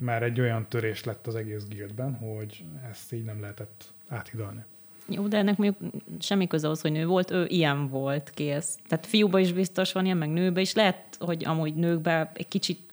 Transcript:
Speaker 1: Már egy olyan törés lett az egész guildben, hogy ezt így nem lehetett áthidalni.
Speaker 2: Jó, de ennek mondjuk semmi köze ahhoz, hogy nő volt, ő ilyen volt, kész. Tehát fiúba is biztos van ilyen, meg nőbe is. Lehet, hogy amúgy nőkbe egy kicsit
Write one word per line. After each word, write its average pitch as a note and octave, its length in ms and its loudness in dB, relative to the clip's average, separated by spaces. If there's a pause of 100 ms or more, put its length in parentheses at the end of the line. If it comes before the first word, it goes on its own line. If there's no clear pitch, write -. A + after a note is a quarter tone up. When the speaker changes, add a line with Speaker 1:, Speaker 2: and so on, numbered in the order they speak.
Speaker 1:
Már A#2 220 0
egy A#2+ 160 0
olyan A2+ 300 0
törés A2 340 -2
lett A2 240 -8
az A2+ 80 -6
egész G#2+ 340 -6
guildben, G#2 460 -8
hogy G#2+ 480 -10 (280)
ezt - 220 -14
így A2+ 100 -6
nem G#2+ 180 -8
lehetett G2+ 520 -16 (140)
áthidalni. A2 560 -10 (460)
Speaker 2:
Jó, G3+ 180 -2
de G#3 100 0
ennek G3+ 200 4
mondjuk G3 340 0 (280)
semmi F#3+ 280 2
köze D#3 180 0
ahhoz, D#3 160 0
hogy D#3 100 2
nő D#3 140 0
volt, F3+ 260 2
ő F3+ 160 2
ilyen D3 420 4
volt, C#3 440 -2
kész. D3 440 -2 (100)
Tehát E3 180 0
fiúba G3+ 340 6
is F#3 140 4
biztos F#3 380 0
van F#3 140 0
ilyen, F#3 120 2
meg D3+ 120 0
nőbe F3+ 320 2
is. F#3+ 120 0
Lehet, - 460 2
hogy E3+ 260 -2
amúgy D#3 300 0
nőkbe E3 580 2
egy - 140 -8
kicsit - 320 -2 (140)